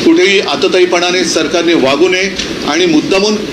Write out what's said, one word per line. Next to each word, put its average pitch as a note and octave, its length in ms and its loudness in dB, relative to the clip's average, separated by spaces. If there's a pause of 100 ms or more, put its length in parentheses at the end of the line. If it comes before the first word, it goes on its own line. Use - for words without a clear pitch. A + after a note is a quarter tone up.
कुठेही F3+ 360 4
आतताईपणाने F3+ 840 0
सरकारने E3 500 0
वागू C#3+ 340 2
नये F#3+ 280 -2 (320)
आणि E3 180 0
मुद्दामून F#3+ 500 0 (160)